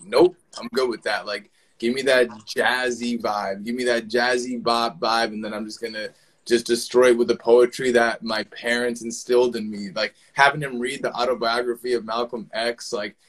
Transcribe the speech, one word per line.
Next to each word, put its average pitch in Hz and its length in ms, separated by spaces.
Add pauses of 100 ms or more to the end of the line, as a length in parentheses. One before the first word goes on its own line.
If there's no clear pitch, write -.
"Nope, 135 320 (220)
I'm 113 160
good 127 140
with 110 160
that. 104 200
Like, 104 280 (260)
give 117 160
me 135 80
that 127 280 (160)
jazzy 120 720
vibe. 101 440
Give 120 120
me 127 80
that 117 240
jazzy 123 520
bop 117 380
vibe, 113 280
and 107 180
then 107 100
I'm 107 100
just 107 160
gonna 110 280 (360)
just 117 220
destroy 123 440
it 117 60
with 117 120
the 113 80
poetry 123 560
that 117 320
my 110 180
parents 120 600
instilled 123 520
in 107 160
me." 101 240
Like, 107 200 (180)
having 143 280
him 131 200
read 131 220
the 117 120
autobiography 120 800
of 113 120
Malcolm 113 480
X, 117 400
like, 104 220 (140)